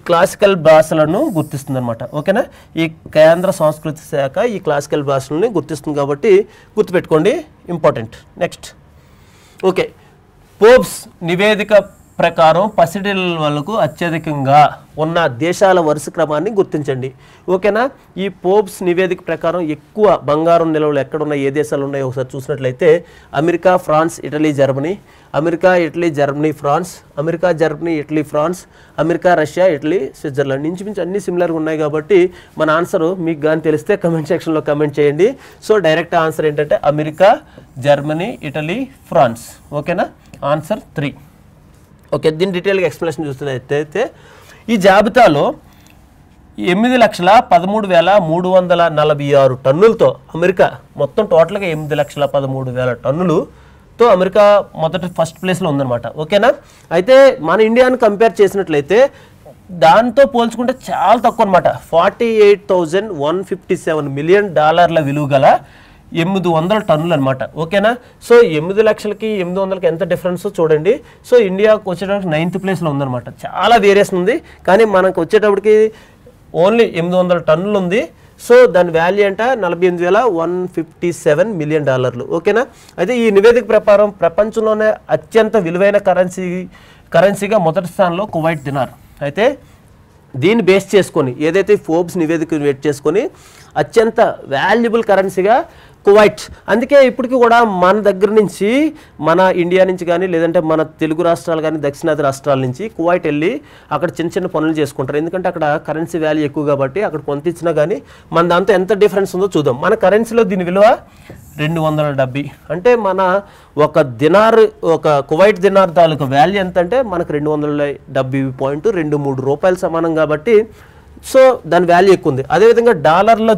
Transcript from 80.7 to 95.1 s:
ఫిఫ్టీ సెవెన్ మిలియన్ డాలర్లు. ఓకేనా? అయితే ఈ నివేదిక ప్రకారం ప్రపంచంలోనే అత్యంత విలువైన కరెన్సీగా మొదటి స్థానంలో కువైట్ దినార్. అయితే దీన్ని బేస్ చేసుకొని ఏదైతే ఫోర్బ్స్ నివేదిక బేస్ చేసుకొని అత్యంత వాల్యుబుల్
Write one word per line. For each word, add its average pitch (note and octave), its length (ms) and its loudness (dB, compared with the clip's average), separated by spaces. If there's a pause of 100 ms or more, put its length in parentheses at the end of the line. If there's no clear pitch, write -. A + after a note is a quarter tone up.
ఫిఫ్టీ F3 320 -6 (140)
సెవెన్ E3+ 360 0
మిలియన్ D3+ 300 -4
డాలర్లు. B2+ 340 -4 (140)
ఓకేనా? G3+ 260 -2 (360)
అయితే F#3+ 140 -2 (100)
ఈ A3+ 120 2
నివేదిక A#3 380 4
ప్రకారం G#3 360 2 (120)
ప్రపంచంలోనే G#3+ 680 0 (280)
అత్యంత A3 400 0 (100)
విలువైన G3 340 0 (1160)
కరెన్సీగా G3+ 500 0
మొదటి E3 260 -2
స్థానంలో F#3 340 -2 (100)
కువైట్ D#3+ 340 -2
దినార్. C3+ 220 -4 (360)
అయితే F#3+ 180 0 (960)
దీన్ని G#3+ 280 2
బేస్ F#3+ 260 2
చేసుకొని C#3+ 380 0 (160)
ఏదైతే G3 260 2 (100)
ఫోర్బ్స్ F3 360 -2
నివేదిక D#3+ 440 -2
బేస్ C#3 220 -2
చేసుకొని D#3 340 -2 (600)
అత్యంత A3 380 0 (340)
వాల్యుబుల్ A3 580 0